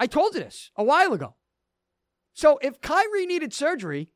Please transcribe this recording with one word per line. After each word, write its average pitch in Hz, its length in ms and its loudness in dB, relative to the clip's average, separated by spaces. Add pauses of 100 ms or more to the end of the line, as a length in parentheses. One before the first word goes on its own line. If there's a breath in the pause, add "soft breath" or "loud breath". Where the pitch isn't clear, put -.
I 247 60 0
told 381 280 0
you 226 60 -4
this - 340 -14
a 208 100 -2
while 320 280 4
ago. 156 220 -6 (1000)
So 302 260 4
if 269 220 -6
Kyrie 403 420 0
needed 339 300 -4
surgery, 185 600 -4